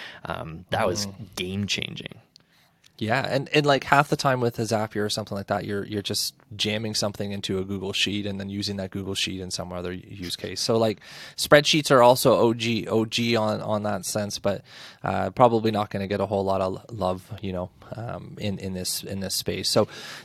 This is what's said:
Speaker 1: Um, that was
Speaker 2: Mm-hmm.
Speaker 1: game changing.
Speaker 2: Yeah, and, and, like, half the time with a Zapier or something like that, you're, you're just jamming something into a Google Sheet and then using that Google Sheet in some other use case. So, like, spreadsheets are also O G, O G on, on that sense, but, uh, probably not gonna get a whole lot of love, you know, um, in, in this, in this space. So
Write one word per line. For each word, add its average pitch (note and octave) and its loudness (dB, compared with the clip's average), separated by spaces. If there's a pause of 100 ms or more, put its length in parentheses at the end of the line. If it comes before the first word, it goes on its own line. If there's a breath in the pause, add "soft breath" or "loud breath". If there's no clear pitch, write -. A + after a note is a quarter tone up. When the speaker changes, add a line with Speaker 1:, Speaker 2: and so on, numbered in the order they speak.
(240 loud breath)
Speaker 1:
Um, E2+ -8
that G#2+ 2
was G2 -2
Speaker 2:
Mm-hmm. G2 -12 (120)
Speaker 1:
game F#2+ -2
changing. - -6 (840 soft breath)
Speaker 2:
Yeah, A#2 0
and, C3 -2
and, D3 4
like, C3+ 4
half D3 4
the D3+ 2
time B2+ 2
with A#2 0
a - -2
Zapier G#2+ 0
or G#2 -2
something G#2 -6
like G2 -6
that, G2+ 0
you're, G2+ -4
you're G2+ -4
just - -4 (200)
jamming G#2+ -2
something G2+ -4
into G2 -4
a F#2+ -2
Google G2 -6
Sheet G2+ -2
and G2 -6
then G2 -8
using G2+ -4
that F#2+ -6
Google G2 -6
Sheet F#2+ -4
in F2+ -8
some F2+ -8
other F2+ -6
use F2+ -10
case. F#2+ -8
So, A2+ 2
like, A2+ 2 (360 loud breath)
spreadsheets D3 6
are C3+ 10
also B2 8
O A#2 6
G, A2+ -2
O A2+ 2
G A#2 0
on, G#2+ 2
on G#2 -2
that G2 -4
sense, G#2 -4
but, G2 -2 (400 loud breath)
uh, F#2+ 0
probably A2+ 4
not G#2 -2
gonna G2 -4
get G2+ 0
a G2+ 0
whole G2+ 0
lot F#2+ 2
of F#2+ -2
love, F#2 -2 (120)
you G2 -6
know, F2+ -6 (260)
um, G#2+ -10
in, G2+ -4
in F#2+ -6
this, - -4
in G2 -8
this F#2+ -4
space. F#2+ -4
So G#2+ 4 (360 loud breath)